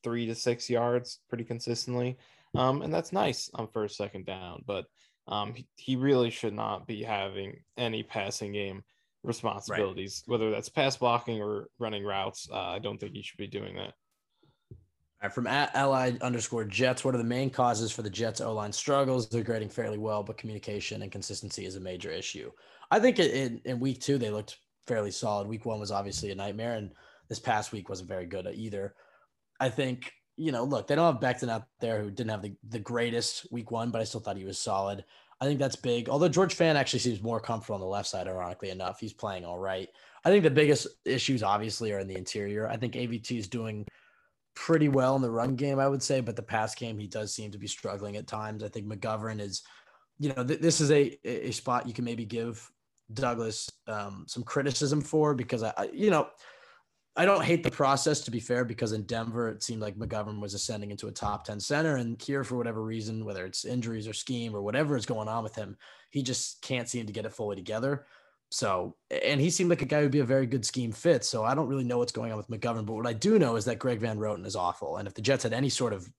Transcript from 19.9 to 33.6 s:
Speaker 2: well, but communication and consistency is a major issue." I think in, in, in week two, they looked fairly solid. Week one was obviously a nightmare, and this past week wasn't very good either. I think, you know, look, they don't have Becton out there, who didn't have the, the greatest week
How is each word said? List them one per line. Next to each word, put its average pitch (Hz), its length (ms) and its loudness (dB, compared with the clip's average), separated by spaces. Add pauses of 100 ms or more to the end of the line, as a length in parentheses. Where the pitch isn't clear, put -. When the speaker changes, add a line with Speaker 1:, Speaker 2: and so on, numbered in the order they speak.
Speaker 2:
well, 107 240 -2
but 107 140 -8
communication 104 680 -8
and 98 80 -8
consistency 98 540 -8
is 92 100 -8
a 95 60 -10
major 92 320 -8
issue." - 400 -8 (400)
I 214 80 8
think 240 180 6
in, 160 120 6
in, 123 340 -2
in 123 160 -2
week 131 200 0
two, 143 180 2
they 110 120 0
looked 104 280 -6 (280)
fairly 107 240 0
solid. 104 380 -2
Week 110 180 -6
one 107 140 -2
was 104 100 -6
obviously 101 400 -2
a 98 60 -6
nightmare, 104 380 -4
and 101 180 -6 (360)
this - 120 -8
past 107 320 0
week 101 160 -8
wasn't 92 200 -8
very 92 180 -4
good 92 280 -6
either. 101 400 -6 (640)
I 131 120 2
think, 127 420 -4 (240)
you 160 160 -2
know, 120 100 0
look, 135 240 0
they 143 80 2
don't 156 260 6
have - 20 0
Becton 127 260 0
out 113 160 -4 (160)
there, 113 200 0
who 104 100 -4
didn't 110 200 -4
have 104 120 -4
the, 101 120 -8 (140)
the 113 100 -6
greatest 117 720 -2
week 117 220 -6